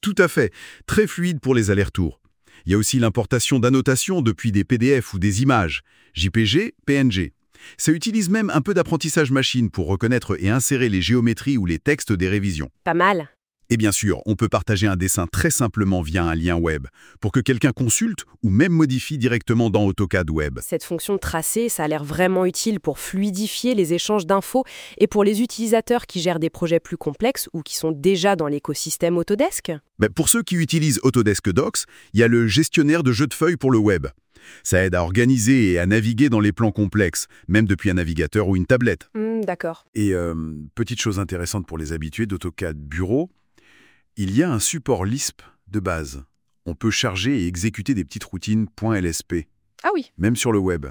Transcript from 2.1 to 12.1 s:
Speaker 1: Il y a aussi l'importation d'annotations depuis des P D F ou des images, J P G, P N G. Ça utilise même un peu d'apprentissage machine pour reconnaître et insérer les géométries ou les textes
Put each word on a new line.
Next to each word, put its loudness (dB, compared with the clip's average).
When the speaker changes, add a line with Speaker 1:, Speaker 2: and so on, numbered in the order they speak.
Speaker 1:
Il 0
y 4
a 4
aussi 0
l'importation 0
d'annotations 2
depuis 0
des 2
P 0
D 4
F -10
ou -4
des 0
images, 2
J -2
P 2
G, 0
P 2
N 4
G. -2
Ça 0
utilise 0
même 0
un 0
peu -2
d'apprentissage 0
machine 2
pour -4
reconnaître 0
et 2
insérer 0
les 0
géométries 0
ou 0
les -2
textes -2